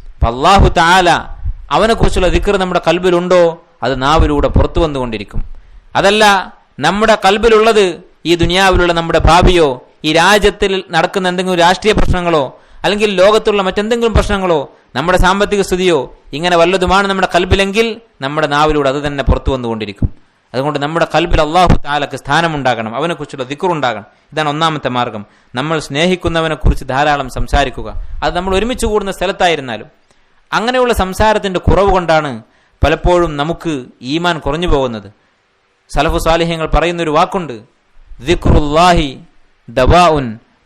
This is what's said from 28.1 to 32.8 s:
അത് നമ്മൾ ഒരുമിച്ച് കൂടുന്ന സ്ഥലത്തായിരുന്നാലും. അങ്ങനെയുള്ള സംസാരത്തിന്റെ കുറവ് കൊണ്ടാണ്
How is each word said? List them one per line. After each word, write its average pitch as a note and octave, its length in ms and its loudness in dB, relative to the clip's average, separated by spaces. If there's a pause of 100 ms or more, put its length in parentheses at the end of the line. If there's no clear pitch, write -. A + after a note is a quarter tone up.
അത് D#3 140 -2
നമ്മൾ F#3+ 200 -4
ഒരുമിച്ച് A#3 280 -4
കൂടുന്ന G3+ 320 -2
സ്ഥലത്തായിരുന്നാലും. D3+ 720 -2 (600)
അങ്ങനെയുള്ള A#3+ 420 0 (100)
സംസാരത്തിന്റെ F#3+ 640 0
കുറവ് G3 300 4
കൊണ്ടാണ് D#3+ 340 0 (520)